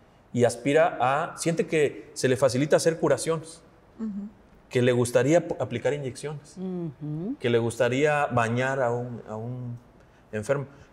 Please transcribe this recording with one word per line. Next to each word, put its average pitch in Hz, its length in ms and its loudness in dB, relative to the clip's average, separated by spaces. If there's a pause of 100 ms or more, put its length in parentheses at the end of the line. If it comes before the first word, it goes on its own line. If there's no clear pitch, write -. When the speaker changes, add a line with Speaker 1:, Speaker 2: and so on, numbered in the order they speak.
(340)
Speaker 1:
y 120 100 2
aspira 143 560 4
a, 139 380 0
siente 170 280 0
que 151 480 0
se - 140 0
le 127 80 4
facilita 135 400 2
hacer 165 240 2
curaciones, 156 600 -2 (360)
Speaker 2:
Ujú. 202 300 -8 (400)
Speaker 1:
que 127 140 0
le 123 100 4
gustaría 123 560 2
p-, - 140 -6
aplicar 123 320 -2
inyecciones, 143 640 -10
Speaker 3:
Ujú. 175 840 -8
Speaker 1:
que 120 100 0
le 120 80 4
gustaría 127 680 0
bañar 123 560 0
a 120 100 0
un, 120 380 -6
a 107 80 -8
un 120 400 -10 (560)
enfermo. 123 320 -2 (280)